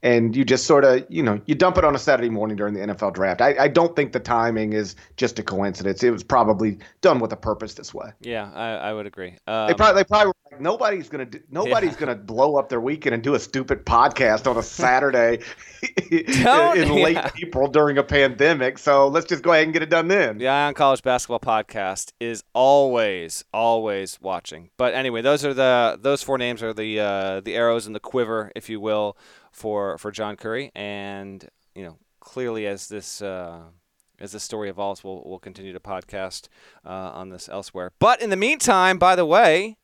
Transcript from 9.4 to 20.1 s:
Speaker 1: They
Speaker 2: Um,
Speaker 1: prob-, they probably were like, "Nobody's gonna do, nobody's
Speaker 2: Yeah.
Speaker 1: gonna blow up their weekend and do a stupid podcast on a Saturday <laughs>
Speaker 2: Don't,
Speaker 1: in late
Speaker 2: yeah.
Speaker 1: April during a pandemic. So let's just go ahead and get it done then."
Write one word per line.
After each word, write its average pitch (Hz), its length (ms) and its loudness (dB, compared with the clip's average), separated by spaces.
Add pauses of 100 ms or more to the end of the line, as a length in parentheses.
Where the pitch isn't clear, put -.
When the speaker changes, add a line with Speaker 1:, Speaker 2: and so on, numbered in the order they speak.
Speaker 1:
They - 60 -6
Speaker 2:
Um, 110 220 0
Speaker 1:
prob-, 208 220 4
they 196 80 4
probably 208 240 2
were 185 60 -2 (180)
like, 139 80 -18
"Nobody's 202 480 -2
gonna 135 160 -10
do, 117 160 -18 (100)
nobody's 185 440 0
Speaker 2:
Yeah. - 40 -18
Speaker 1:
gonna 139 160 -4
blow 113 420 0
up 135 120 0
their 120 120 -2
weekend 143 340 -2
and 113 100 -4
do 139 100 2
a 120 60 2
stupid 131 440 -6
podcast 120 640 2
on 120 80 0
a 113 60 -2
Saturday 123 760 2 (420)
<laughs> - 280 -6 (340)
Speaker 2:
Don't, 320 340 6
Speaker 1:
in 147 160 2
late 165 220 4
Speaker 2:
yeah. - 140 -4 (120)
Speaker 1:
April 135 240 -2
during 143 320 4
a 139 60 2
pandemic. 139 720 2
So 139 300 6
let's 165 180 0
just - 160 -4
go 170 100 2
ahead 160 120 6
and 160 80 -4
get 160 100 0
it 156 80 -4
done 165 160 2
then." 165 320 0